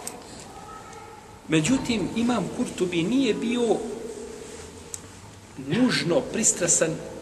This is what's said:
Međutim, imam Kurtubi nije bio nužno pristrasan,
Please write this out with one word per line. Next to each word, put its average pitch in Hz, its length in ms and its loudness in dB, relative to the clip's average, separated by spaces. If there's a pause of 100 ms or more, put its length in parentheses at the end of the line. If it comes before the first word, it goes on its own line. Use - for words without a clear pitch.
(1500)
Međutim, 202 680 4
imam 233 400 2
Kurtubi 175 460 0
nije 226 320 4
bio 226 420 2 (1800)
nužno 156 640 4 (120)
pristrasan, 170 580 4 (320)